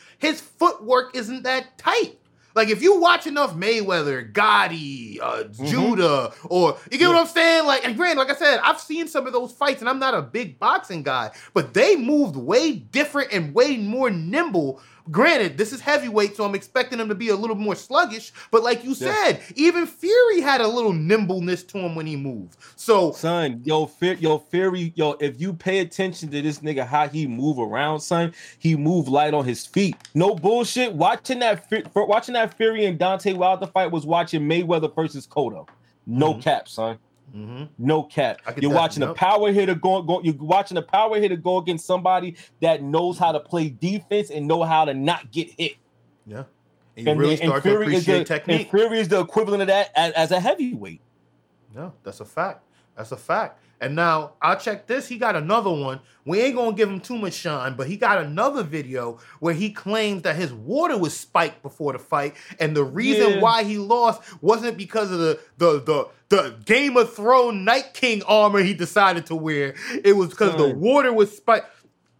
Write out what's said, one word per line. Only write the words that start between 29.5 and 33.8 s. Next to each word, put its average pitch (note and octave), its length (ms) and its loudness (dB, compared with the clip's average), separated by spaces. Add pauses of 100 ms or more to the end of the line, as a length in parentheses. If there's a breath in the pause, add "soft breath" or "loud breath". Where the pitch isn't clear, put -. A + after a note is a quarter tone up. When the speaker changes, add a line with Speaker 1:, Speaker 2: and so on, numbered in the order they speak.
Speaker 2:
feet. G3 280 0 (200)
No F#3 180 4
bullshit. A3+ 600 0
Watching A3+ 440 0
that A3+ 320 -2
Fu-, G#3+ 140 -2 (100)
for, G3+ 140 2
watching A#3+ 260 0
that A3+ 240 -2
Fury A3 280 2
and F3+ 120 -2
Deontay F#3 380 0
Wilder F#3 320 0
fight F3+ 240 0